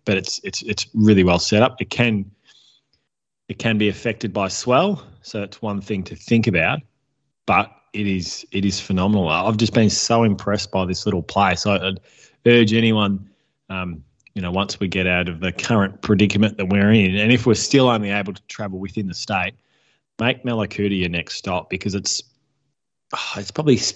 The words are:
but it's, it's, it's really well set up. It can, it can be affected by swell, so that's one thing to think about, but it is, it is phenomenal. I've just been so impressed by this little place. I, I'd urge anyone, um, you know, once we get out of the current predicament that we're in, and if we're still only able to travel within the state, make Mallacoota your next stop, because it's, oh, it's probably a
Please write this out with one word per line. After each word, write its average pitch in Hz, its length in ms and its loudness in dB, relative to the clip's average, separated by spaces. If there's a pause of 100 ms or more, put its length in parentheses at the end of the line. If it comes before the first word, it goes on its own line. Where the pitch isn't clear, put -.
but 101 120 2
it's, - 260 -6
it's, - 180 -10
it's - 320 -8
really 107 300 6
well 87 160 4
set 107 220 2
up. 127 200 0
It 101 80 -6
can, 107 420 -2 (1160)
it - 100 -10
can 113 180 0
be 104 120 2
affected 107 440 -6
by 98 140 -2
swell, 156 580 0 (160)
so - 200 -10
that's 101 200 -12
one 101 200 -4
thing 98 220 -6
to 87 120 -12
think 117 320 0
about, 95 320 0 (680)
but 95 260 2 (220)
it 104 140 -2
is, 92 440 -4
it 95 120 -2
is 98 160 0
phenomenal. 95 480 2
I've 92 300 0
just 110 160 0
been 110 160 4
so 117 340 2
impressed 104 480 -2
by 92 140 0
this 90 200 -6
little 95 160 -2
place. 92 440 0
I, 101 120 2
I'd 95 220 -4 (460)
urge 117 280 6
anyone, 107 560 2 (400)
um, 90 340 -8 (300)
you 101 80 -8
know, 90 100 -6
once 98 280 -2
we 98 80 -2
get 92 200 -2
out 90 200 0
of 82 140 -8
the 90 100 -2
current 101 500 -2
predicament 104 560 2
that 98 100 -4
we're 101 240 4
in, 98 240 4
and 107 160 2
if 117 140 2
we're 113 100 4
still 127 340 4
only 104 200 0
able 101 240 -4
to - 140 -18
travel 95 320 -10
within 98 280 -6
the 87 60 -8
state, 95 400 -4 (640)
make 113 240 -2
Mallacoota 104 540 -2
your 90 120 -2
next 85 260 -6
stop, - 340 -6
because 92 260 -6
it's, - 280 -6 (920)
oh, - 240 -8
it's - 140 -10
probably 147 240 4
a - 200 -2